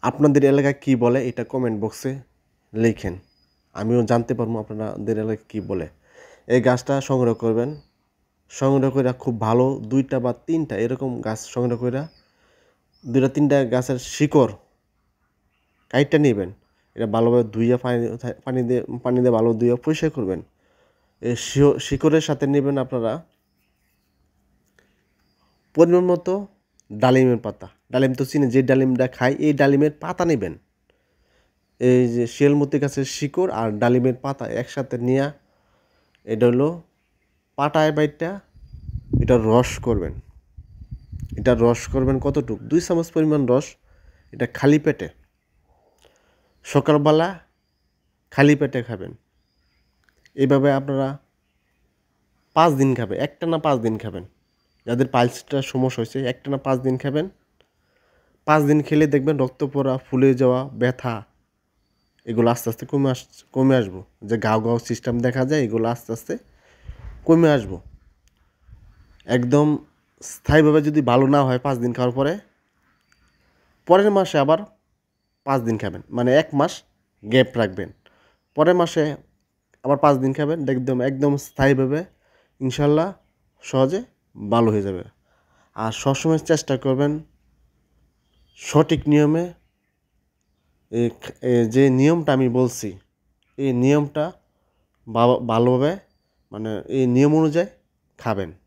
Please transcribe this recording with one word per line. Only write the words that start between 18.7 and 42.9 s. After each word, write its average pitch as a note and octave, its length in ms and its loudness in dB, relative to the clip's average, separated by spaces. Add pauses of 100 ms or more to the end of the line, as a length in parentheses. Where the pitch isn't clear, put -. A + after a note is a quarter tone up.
পানি B2 160 0
দিয়ে B2 120 4
ভালো A2+ 220 2
ধুইয়া A#2+ 220 2
পরিষ্কার D#3 340 -2
করবেন। F#2+ 320 -6 (800)
এই A#2+ 140 -4
শি-, C#3 440 2
শিকড়ের D3+ 420 0
সাথে D3 260 -4
নেবেন C#3 300 0
আপনারা B2+ 480 -4 (2500)
পরিমাণ F3 320 6
মতো F3+ 420 -2 (460)
ডালিমের B2+ 440 4
পাতা। G2 300 -10 (240)
ডালিম C3 220 0
তো C3 120 -2
চিনি, C#3+ 220 0
যে C3 160 2
ডালিমটা B2+ 440 2
খাই, C3 280 -6
এই D3+ 180 0
ডালিমের C#3+ 380 2
পাতা F3 340 -6
নেবেন। G2+ 320 -4 (1200)
এই B2+ 280 4
যে A#2+ 200 -2
শিয়ালমতি C#3+ 520 2
গাছের C#3 260 -4
শিকড় D3 480 -4
আর A2+ 180 -2
ডালিমের A#2+ 440 2
পাতা C3+ 320 -8
একসাথে B2 500 -8
নিয়া, C3 360 -2 (880)
এটা A2 220 -2
হলো C#3+ 360 0 (760)
পাটায় D#3 360 0
বাইটটা, D#3 480 -4 (840)
এটা A#2+ 220 4
রস A#2 360 2
করবেন। F#2 340 -4 (1200)
এটা B2+ 220 2
রস A#2 280 2
করবেন C3 320 0
কতটুক? B2+ 400 -4
দুই C#3+ 220 0
চামচ E3+ 300 -4